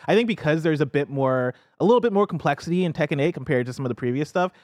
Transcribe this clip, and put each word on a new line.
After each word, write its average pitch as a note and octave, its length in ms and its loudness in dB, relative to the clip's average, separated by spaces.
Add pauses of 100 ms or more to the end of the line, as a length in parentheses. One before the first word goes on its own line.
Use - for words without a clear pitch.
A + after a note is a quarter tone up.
I D#3 80 4
think A3+ 140 2
because D#3+ 340 0
there's D#3 200 0
a C#3+ 40 0
bit C#3+ 220 -2
more, C3 460 0 (260)
a D3 40 0
little A3+ 160 6
bit A3+ 120 0
more G3+ 140 4
complexity E3 580 -2
in E3 80 -2
Tekken D3 280 -2
eight E3 120 2
compared B2+ 340 -2
to B2+ 60 -8
some C#3 120 -8
of B2+ 40 -2
the A#2+ 60 -2
previous C3 340 -4
stuff, F3+ 240 -2 (120)